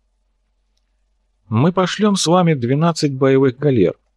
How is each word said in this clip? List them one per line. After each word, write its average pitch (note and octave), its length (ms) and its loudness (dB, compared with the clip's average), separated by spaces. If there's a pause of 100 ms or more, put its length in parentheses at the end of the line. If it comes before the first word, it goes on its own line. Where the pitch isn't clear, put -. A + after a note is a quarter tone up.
(1500)
"Мы B2+ 220 0
пошлём G3 440 -2
с F#3 100 -4
вами E3 300 2
двенадцать C#3+ 580 -2
боевых C3+ 440 0
галер, B2+ 420 0 (180)